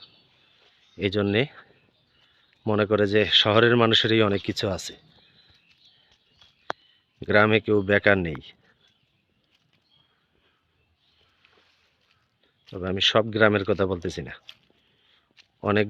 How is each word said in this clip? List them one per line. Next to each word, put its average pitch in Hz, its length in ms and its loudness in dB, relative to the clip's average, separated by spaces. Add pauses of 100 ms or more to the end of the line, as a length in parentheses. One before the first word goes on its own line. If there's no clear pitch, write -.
(1000)
এই 98 180 -2
জন্যে 104 240 0 (1300)
মনে 107 240 0
করে 104 140 2 (100)
যে 107 60 4 (220)
শহরের 113 400 4
মানুষেরই 110 460 2
অনেক 98 200 -4
কিছু 107 180 -6 (100)
আছে, - 180 -14 (2250)
গ্রামে 107 360 4
কেউ 107 140 0 (100)
বেকার 101 380 2
নেই। 76 140 -8 (4000)
তবে 92 240 -10
আমি 98 180 -6
সব 110 140 2 (100)
গ্রামের 104 360 2
কথা 98 220 -2
বলতেছি 87 360 -8
না, - 60 -16 (1300)
অনেক 104 280 -2